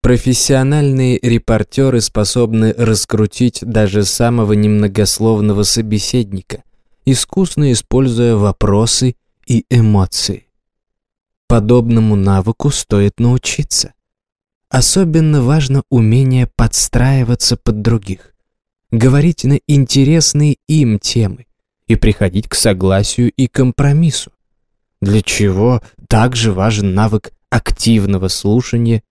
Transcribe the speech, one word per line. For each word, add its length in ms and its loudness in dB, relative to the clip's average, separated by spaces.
Профессиональные 1160 0
репортёры 800 0
способны 760 0
раскрутить 880 -2
даже 420 0
самого 480 0
немногословного 1120 0
собеседника, 1000 -4
искусно 680 0
используя 640 0
вопросы 800 0
и 200 0
эмоции. 800 0
Подобному 680 2
навыку 560 0
стоит 480 -2
научиться. 760 -2
Особенно 760 2
важно 460 0
умение 640 2
подстраиваться 1000 0
под 260 -4
других, 500 -4
говорить 500 2
на 240 2
интересные 920 2
им 320 2
темы 460 -4
и 80 2
приходить 520 0
к 60 -10
согласию 800 0
и 160 -2
компромиссу, 840 0
для 200 0
чего 640 0
также 460 0
важен 420 0
навык 380 -2
активного 800 0
слушания 840 -2